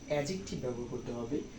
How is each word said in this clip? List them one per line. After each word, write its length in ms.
অ্যাডজেক্টিভ 520
ব্যবহার 300
করতে 220
হবে, 280